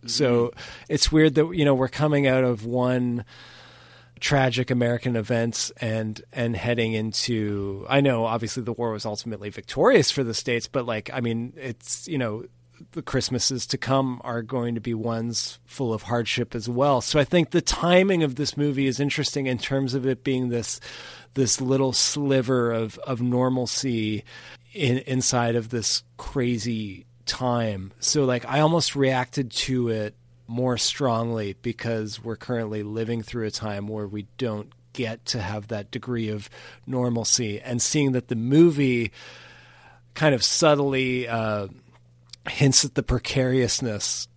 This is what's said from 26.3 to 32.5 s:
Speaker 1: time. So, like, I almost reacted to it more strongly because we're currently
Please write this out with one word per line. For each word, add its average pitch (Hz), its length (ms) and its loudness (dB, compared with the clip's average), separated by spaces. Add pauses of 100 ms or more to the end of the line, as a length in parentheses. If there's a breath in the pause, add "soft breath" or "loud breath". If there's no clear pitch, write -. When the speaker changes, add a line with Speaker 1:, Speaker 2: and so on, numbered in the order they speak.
Speaker 1:
time. 113 760 -2
So, 147 240 2
like, 123 220 0
I 131 140 0
almost 156 360 2
reacted 131 560 0
to 127 360 -2
it 110 260 -4 (320)
more 123 320 -2
strongly 113 840 -2
because 113 640 -6
we're 113 100 -6
currently 110 480 -4